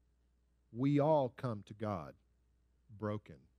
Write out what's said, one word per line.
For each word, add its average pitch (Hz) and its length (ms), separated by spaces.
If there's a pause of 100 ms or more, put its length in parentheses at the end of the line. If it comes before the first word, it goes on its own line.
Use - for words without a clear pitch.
(720)
We 139 280
all 143 360
come 110 300
to - 80
God 101 400 (840)
broken 104 380 (220)